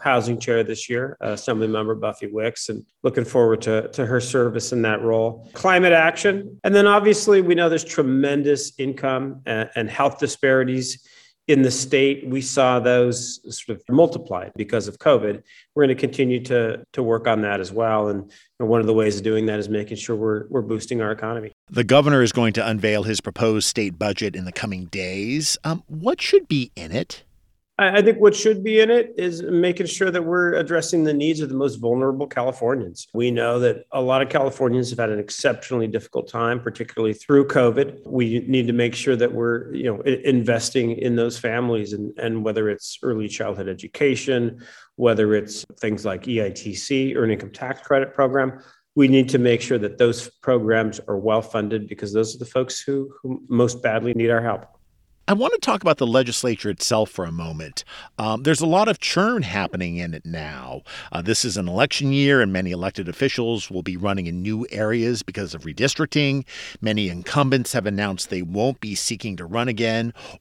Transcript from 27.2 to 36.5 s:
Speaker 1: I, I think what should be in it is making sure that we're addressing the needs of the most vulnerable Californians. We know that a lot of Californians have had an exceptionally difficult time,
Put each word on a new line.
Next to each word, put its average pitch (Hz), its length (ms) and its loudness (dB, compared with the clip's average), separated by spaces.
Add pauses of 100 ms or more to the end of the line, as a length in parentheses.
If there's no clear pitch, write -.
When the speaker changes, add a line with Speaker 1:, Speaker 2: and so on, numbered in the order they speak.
Speaker 1:
I, 196 200 4
I 208 40 8
think 220 160 4
what 208 160 8
should 208 280 2
be 220 180 4
in 220 100 6
it 233 260 2
is 175 260 -2
making 180 440 2
sure 190 240 -2
that 175 120 0
we're 175 320 0
addressing 156 500 0
the 151 100 2
needs 156 260 0
of 147 80 -4
the 131 60 -6
most 131 220 -2
vulnerable 131 500 0
Californians. 123 880 -4
We 120 160 0
know 117 300 0
that 120 320 0
a 135 100 -2
lot 131 180 2
of 135 80 0
Californians 127 600 0
have 113 80 -6
had 113 100 0
an 107 120 -2
exceptionally 117 640 -2
difficult 113 420 -6
time, 117 320 -2